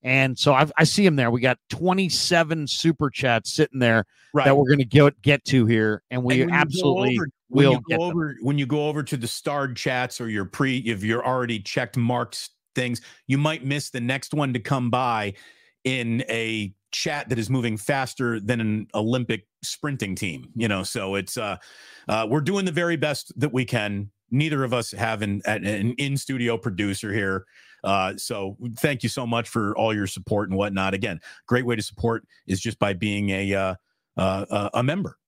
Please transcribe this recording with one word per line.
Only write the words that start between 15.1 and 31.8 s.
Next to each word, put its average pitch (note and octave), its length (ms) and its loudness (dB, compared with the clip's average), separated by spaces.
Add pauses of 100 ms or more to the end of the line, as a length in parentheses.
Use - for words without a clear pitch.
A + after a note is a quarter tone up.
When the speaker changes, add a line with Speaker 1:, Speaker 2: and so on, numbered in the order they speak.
Speaker 2:
in A#2+ 460 -2
a A2 440 -4 (180)
chat D3 380 -6
that A#2+ 80 0
is A2 120 -4
moving A#2+ 280 0
faster B2+ 600 -4
than A#2 200 -2
an G#2+ 360 -2
Olympic A2+ 520 -2 (140)
sprinting A#2 540 -6
team, D#2 400 -8
you A2+ 120 0
know? G2 140 0
So G2 340 -4
it's, G2 220 -6
uh, G2+ 200 -6 (500)
uh, A2 220 0
we're D3+ 120 2
doing F#3+ 240 0
the F3+ 60 -2
very E3+ 240 0
best D3 440 -4
that C3+ 140 0
we B2+ 120 0
can. G#2 440 -4 (220)
Neither D3 320 0
of B2 100 -2
us A#2+ 180 -2
have A2 300 -2
an, G2+ 240 -2
an, G#2 200 -2
an G#2+ 340 -2
in-studio C3+ 580 -2
producer G2+ 560 -4
here. F#2+ 320 -2 (380)
Uh, G2 340 0
so G2+ 400 -8 (200)
thank C#3+ 260 -2
you A#2+ 60 0
so B2+ 180 -6
much A#2 200 -2
for G#2+ 300 -2
all A2 160 2
your G2+ 140 -2
support G2+ 420 -4
and F#2+ 80 -2
whatnot. G2 380 0
Again, F#2+ 240 -4 (260)
great B2 200 0
way A#2+ 100 -2
to G#2+ 80 -6